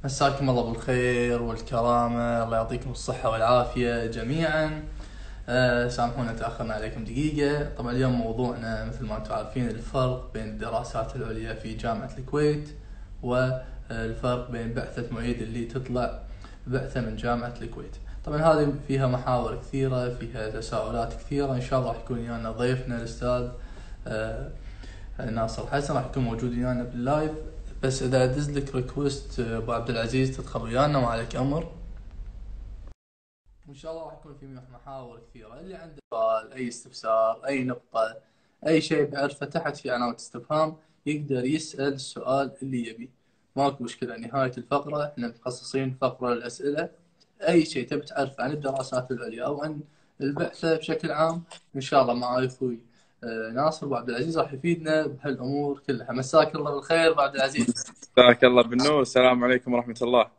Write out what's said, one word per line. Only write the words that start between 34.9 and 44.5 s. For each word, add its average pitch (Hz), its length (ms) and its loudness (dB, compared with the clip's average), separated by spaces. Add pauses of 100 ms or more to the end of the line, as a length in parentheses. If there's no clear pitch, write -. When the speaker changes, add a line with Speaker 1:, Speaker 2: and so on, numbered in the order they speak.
Speaker 1:
كثيرة. 113 300 -20
اللي 190 160 -14
عنده 165 200 -16 (180)
سؤال، 110 400 2
أي 127 140 -4
استفسار، 113 800 0
أي 135 160 0
نقطة، 113 540 -2 (500)
أي 160 140 6
شيء 151 240 2
بعرفه 139 400 -2
تحت 147 320 -2
في 127 140 -4
علامة 120 240 0
استفهام، 156 600 0 (300)
يقدر 139 400 0
يسأل 139 480 0
السؤال 135 580 -2 (100)
اللي 127 260 -4
يبي. 113 220 -14 (460)
ماكو 139 280 0
مشكلة، 117 340 -8
نهاية 127 400 -2